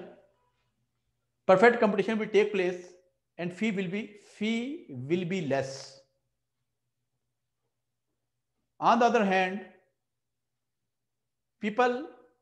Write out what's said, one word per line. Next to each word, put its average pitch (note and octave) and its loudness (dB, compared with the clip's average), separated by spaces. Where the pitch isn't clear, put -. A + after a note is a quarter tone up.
perfect A3+ 6
competition G#3 0
will G#3+ -4
take G#3 2
place F3+ -2
and F3 -6
fee A3 -4
will F#3 -4
be, G#3 -8
fee A#3+ -6
will C#3+ -4
be E3+ -4
less. - -6
On G#3 4
the A#3+ 6
other A3+ 2
hand, F#3+ 0
people B3 -2